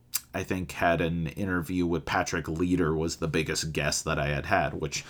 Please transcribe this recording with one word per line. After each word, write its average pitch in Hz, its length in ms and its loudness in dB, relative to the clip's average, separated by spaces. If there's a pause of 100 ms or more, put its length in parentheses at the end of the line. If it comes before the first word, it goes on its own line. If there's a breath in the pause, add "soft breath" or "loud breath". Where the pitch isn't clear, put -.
(340)
I 95 80 -2
think, 92 300 -4
had 85 280 2
an 82 280 0
interview 90 580 0
with 85 180 0
Patrick 87 440 0
Leader 85 460 2
was 80 220 -2
the 82 120 -2
biggest 78 440 0
guest 76 320 0
that 78 140 0
I 71 100 0
had 71 160 0
had, 80 300 2
which 78 360 -4